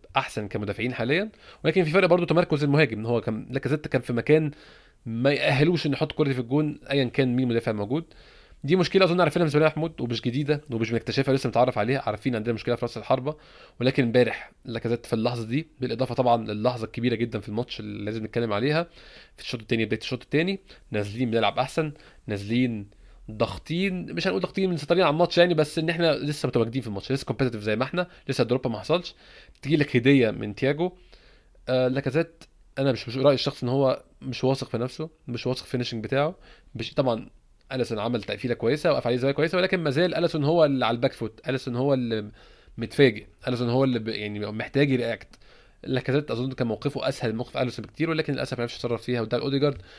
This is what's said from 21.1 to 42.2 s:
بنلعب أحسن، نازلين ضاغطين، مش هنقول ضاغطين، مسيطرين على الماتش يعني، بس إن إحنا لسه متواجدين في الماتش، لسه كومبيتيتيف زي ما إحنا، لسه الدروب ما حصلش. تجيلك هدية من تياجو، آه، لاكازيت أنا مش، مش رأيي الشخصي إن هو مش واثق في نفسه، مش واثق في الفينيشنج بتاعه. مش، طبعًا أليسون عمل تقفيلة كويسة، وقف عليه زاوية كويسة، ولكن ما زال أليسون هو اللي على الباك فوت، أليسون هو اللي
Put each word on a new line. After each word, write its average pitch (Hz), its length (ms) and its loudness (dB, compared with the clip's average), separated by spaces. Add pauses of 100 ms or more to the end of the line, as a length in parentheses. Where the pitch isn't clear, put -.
بنلعب 110 280 2
أحسن، 147 340 -2 (340)
نازلين 107 600 -2 (440)
ضاغطين، 160 840 -4
مش 170 120 -4
هنقول 190 140 0
ضاغطين، 185 300 -2
مسيطرين 170 320 2
على 156 100 6
الماتش 170 260 4
يعني، 175 160 6
بس 151 240 2
إن 156 120 0
إحنا 165 240 2
لسه 147 320 -4
متواجدين 117 360 2
في 113 60 -8
الماتش، 101 240 -4
لسه 139 120 -2
كومبيتيتيف 117 380 -2
زي 107 140 0
ما 120 80 0
إحنا، 175 240 -2 (200)
لسه 135 140 0
الدروب 123 240 0
ما 110 140 -4
حصلش. 175 340 -2 (480)
تجيلك 143 340 2
هدية 123 340 6
من 104 240 -6
تياجو، 151 380 0 (760)
آه، 127 200 2
لاكازيت 139 560 -2 (340)
أنا 135 140 2
مش، 113 160 -6
مش 117 80 -8
رأيي 139 180 6
الشخصي 131 320 -2
إن 120 40 0
هو 131 320 2 (200)
مش 131 220 -6
واثق 131 240 0
في 120 100 -4
نفسه، 131 320 -6 (180)
مش 120 180 -8
واثق 123 140 -2
في - 60 -18
الفينيشنج 120 380 -4
بتاعه. 143 300 -2 (400)
مش، 113 200 -10
طبعًا 117 340 -2 (440)
أليسون 117 260 -4
عمل 113 240 -2
تقفيلة 110 320 -4
كويسة، 143 380 0
وقف 131 140 -2
عليه 123 100 2
زاوية 135 180 0
كويسة، 165 240 0
ولكن 180 220 2
ما 151 100 0
زال 156 240 2
أليسون 156 300 0
هو 160 200 6
اللي 135 220 2
على 117 80 2
الباك 123 180 0
فوت، - 360 -8
أليسون 127 280 -4
هو 135 180 2
اللي 113 360 -2 (480)